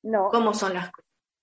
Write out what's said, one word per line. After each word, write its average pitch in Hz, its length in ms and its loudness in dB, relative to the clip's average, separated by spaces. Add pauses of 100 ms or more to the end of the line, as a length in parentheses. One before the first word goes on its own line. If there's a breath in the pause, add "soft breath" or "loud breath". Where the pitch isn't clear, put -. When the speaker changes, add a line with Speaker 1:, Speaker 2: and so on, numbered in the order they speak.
Speaker 1:
No. 208 260 0
Speaker 2:
cómo 226 240 2
son 202 200 -2
las 175 180 -6
cosas. - 180 -20 (340)